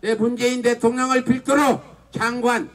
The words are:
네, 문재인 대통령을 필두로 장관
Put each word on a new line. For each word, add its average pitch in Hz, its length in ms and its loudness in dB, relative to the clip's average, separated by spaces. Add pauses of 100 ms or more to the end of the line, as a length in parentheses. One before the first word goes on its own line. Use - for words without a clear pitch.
네, 220 140 0
문재인 240 460 0
대통령을 247 640 0
필두로 277 580 2 (300)
장관 240 640 -2